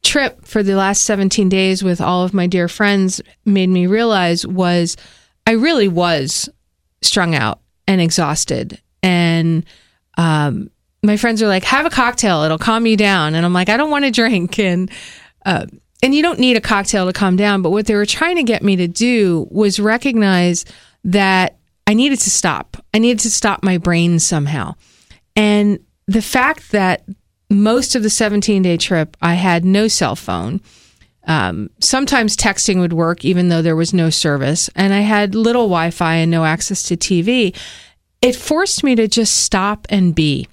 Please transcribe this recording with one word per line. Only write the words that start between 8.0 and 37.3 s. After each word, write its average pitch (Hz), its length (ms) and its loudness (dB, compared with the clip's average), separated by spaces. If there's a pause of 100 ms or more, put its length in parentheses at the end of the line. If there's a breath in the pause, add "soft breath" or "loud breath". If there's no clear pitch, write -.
And, 165 640 0 (520 soft breath)
um, 156 520 -2 (320)
my 208 160 2
friends 226 260 0
are 214 60 2
like, 190 160 0
"Have 277 200 0
a 330 40 0
cocktail. 233 540 0
It'll 160 140 0
calm 226 280 0
you 220 100 4
down." 190 400 2
And 170 100 0
I'm 175 60 0
like, 180 160 0
"I 208 80 2
don't 302 160 0
wanna 285 200 0
drink." 226 480 0
And, 185 300 0 (560 loud breath)
uh, 190 200 -2 (360)
and 269 120 2
you 302 80 4
don't 339 180 0
need 247 180 2
a 220 40 0
cocktail 196 440 0
to 185 80 -2
calm 185 240 0
down. 202 240 0
But 170 100 0
what 208 140 0
they 220 100 2
were 208 100 2
trying 339 300 -2
to 330 80 0
get 226 180 -2
me 196 140 2
to 180 140 -2
do 202 600 0
was 202 300 0
recognize 202 840 0 (400 loud breath)
that 190 500 2 (320)
I 208 60 2
needed 262 260 2
to - 100 -2
stop. - 460 -4 (180)
I 220 60 2
needed 233 200 2
to 226 120 -2
stop - 320 -2
my 185 140 2
brain 170 420 0
somehow. 143 560 -4 (640 soft breath)
And 208 420 2 (260)
the 214 160 0
fact 262 520 -2
that 190 300 0 (500)
most 220 420 2
of 226 80 0
the 214 60 0
seventeen-day 202 680 0
trip, 165 440 -2
I 170 140 0
had 175 300 0
no 202 220 4
cell 143 280 -2
phone. 95 460 -6 (640 soft breath)
Um, 101 440 -4 (100)
sometimes 262 560 0
texting 196 440 0
would 175 140 0
work, 165 300 -2
even 180 260 2
though 165 120 2
there 160 140 2
was 165 180 -2
no 165 160 2
service. 143 680 -2
And 196 180 2
I 202 60 2
had 208 360 0
little 233 320 2
Wi-Fi 170 480 0
and 165 160 2
no 165 120 2
access 165 400 -2
to 175 140 -4
T 175 240 0
V. 220 320 0 (680 loud breath)